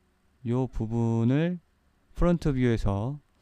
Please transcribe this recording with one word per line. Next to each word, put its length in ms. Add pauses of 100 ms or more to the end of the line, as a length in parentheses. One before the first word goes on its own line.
(480)
요 200
부분을 920 (540)
프론트 400
뷰에서 680 (220)